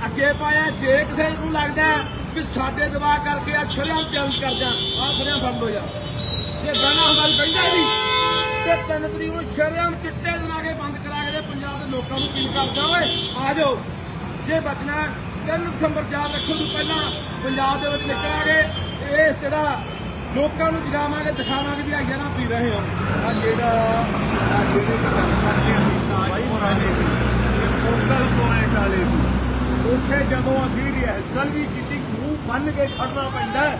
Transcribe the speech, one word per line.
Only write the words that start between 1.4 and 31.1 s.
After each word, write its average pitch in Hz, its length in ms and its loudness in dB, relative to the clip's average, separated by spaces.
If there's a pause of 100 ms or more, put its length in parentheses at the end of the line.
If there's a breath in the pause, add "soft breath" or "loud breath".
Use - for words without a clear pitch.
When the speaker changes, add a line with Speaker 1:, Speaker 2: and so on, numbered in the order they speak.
Speaker 1:
ਲੱਗਦਾ 302 320 0
ਹੈ 311 140 4 (360)
ਵੀ 320 80 -4 (120)
ਸਾਡੇ 269 340 -2
ਦਬਾਅ 294 360 2
ਕਰਕੇ 285 300 -2
ਆ 302 160 2
ਸ਼ਰੇਆਮ 311 320 0 (100)
ਚੈਲੰਜ 277 280 0
ਕਰ 262 140 -2
ਜਾ, 254 120 -2
ਆ 254 460 -2
ਸ਼ਰੇਆਮ 277 280 0
ਫੜ 247 200 -2
ਲਓ 233 80 -2
ਯਾਰ। 202 200 -4 (760)
ਜੇ 302 80 -2
ਬਹਿਣਾ 294 300 2
ਹੁੰਦਾ 302 240 4
ਸੀ 311 120 4
ਬਹਿੰਦਾ 311 320 2
ਸੀ। 339 140 4 (800)
ਤੇ 339 100 4 (120)
ਤਿੰਨ 311 200 -2
ਤਰੀਕ 320 240 -4
ਨੂੰ 330 100 -4 (120)
ਸ਼ਰੇਆਮ 330 480 0
ਚਿੱਟੇ 330 360 -4
ਦਿਖਾ 320 240 -4
ਕੇ 320 180 -4
ਬੰਦ 285 180 -6
ਕਰਾ 294 260 -6
ਕੇ 294 80 -4
ਤੇ 311 80 -2 (100)
ਪੰਜਾਬ 277 300 -6
ਦੇ 277 100 -8
ਲੋਕਾਂ 262 280 -4
ਨੂੰ 262 100 -2
ਅਪੀਲ 262 260 -2
ਕਰਦਾ, 269 320 0
ਓਏ 339 180 2 (360)
ਆ 269 140 0
ਜਾਓ। 285 240 2 (680)
ਜੇ 320 140 2
ਬਚਣਾ 285 320 -4
ਹੈ, 302 160 -2 (380)
ਤਿੰਨ 330 200 -2
ਦਸੰਬਰ 302 460 -2
ਯਾਦ 294 220 -2
ਰੱਖੋ, 294 200 -2
ਤੂੰ 311 140 -2
ਪਹਿਲਾਂ 302 300 -2 (460)
ਪੰਜਾਬ 277 380 0
ਦੇ 294 60 0
ਵਿੱਚ 285 180 -2
ਨਿਕਲਾਂਗੇ। 302 520 0 (540)
ਇਹ 311 280 6
ਜਿਹੜਾ 294 400 0 (540)
ਲੋਕਾਂ 302 380 0
ਨੂੰ 320 100 -2
ਜਗਾਵਾਂਗੇ, 294 500 -2
ਦਿਖਾਵਾਂਗੇ 277 500 -2
ਵੀ 277 100 -2
ਆ 285 80 0
ਯਾਰਾਂ 269 360 -2
ਪੀ 247 100 0
ਰਹੇ 233 240 0
ਆ। 202 100 0 (480)
Speaker 2:
ਆ 233 60 0
ਜਿਹੜਾ, 233 360 2 (840)
ਆ - 200 4
ਜਿਹੜੇ 403 240 2 (100)
ਕੰਮ - 240 2 (120)
ਕਰਦੇ 311 300 4
ਆ - 60 4
ਅਸੀਂ 415 220 4 (100)
ਤਾਜਪੁਰ - 520 0
ਵਾਲੇ 208 360 2
ਵੀ, - 80 2 (760)
ਫੋਕਲ 123 420 4 (100)
ਪੁਆਇੰਟ 226 420 4
ਵਾਲੇ 185 260 2
ਵੀ, 123 200 4 (680)
ਉੱਥੇ 269 360 2
ਜਦੋਂ 262 360 2
ਅਸੀਂ 262 260 0
ਰਿਹਰਸਲ 254 580 -2